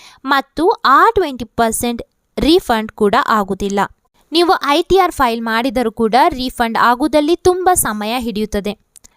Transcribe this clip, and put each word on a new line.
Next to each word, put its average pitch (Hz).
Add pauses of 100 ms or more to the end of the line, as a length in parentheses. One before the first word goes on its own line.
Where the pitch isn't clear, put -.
(240)
ಮತ್ತು 277
ಆ 294
ಟ್ವೆಂಟಿ 285
ಪರ್ಸೆಂಟ್ 233 (360)
ರೀಫಂಡ್ 240
ಕೂಡ 208 (120)
ಆಗುವುದಿಲ್ಲ. 196 (520)
ನೀವು 339 (140)
ಐ 294
ಟಿ 359
ಆರ್ 359
ಫೈಲ್ 233
ಮಾಡಿದರೂ 226
ಕೂಡ 220 (140)
ರೀಫಂಡ್ 254
ಆಗುವುದಲ್ಲಿ 294
ತುಂಬ 359
ಸಮಯ 220
ಹಿಡಿಯುತ್ತದೆ. 214 (380)